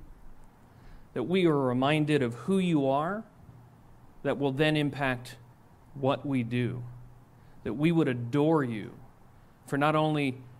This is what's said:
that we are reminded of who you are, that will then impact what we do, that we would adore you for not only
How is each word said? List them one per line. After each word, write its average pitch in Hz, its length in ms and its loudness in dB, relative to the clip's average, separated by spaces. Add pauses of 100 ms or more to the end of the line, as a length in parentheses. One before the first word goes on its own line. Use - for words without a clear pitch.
(1120)
that 127 120 -4
we 180 220 2
are 151 120 4
reminded 139 640 2
of 120 120 -2
who 190 240 0
you 160 300 2
are, 165 360 -2 (1000)
that 113 160 0
will 139 140 0
then 151 240 2
impact 131 600 -2 (580)
what 135 300 0
we 135 180 0
do, 120 400 -2 (840)
that 107 100 -4
we 151 180 2
would 160 160 4
adore 143 560 2
you 101 280 -6 (760)
for 143 100 -4
not 147 180 2
only 151 440 0 (220)